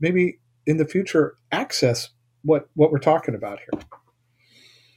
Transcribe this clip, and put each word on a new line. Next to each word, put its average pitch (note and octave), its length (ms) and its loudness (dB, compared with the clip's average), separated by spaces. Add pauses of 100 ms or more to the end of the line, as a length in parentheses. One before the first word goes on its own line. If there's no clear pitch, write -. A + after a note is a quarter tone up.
maybe F3+ 380 0 (280)
in D#3 120 2
the D#3 80 2
future E3 500 0 (160)
access - 580 -2 (320)
what, D3 320 2
what D#3 180 4
we're D3 60 2
talking D#3 360 0
about G2+ 260 -10
here? - 200 -10 (1160)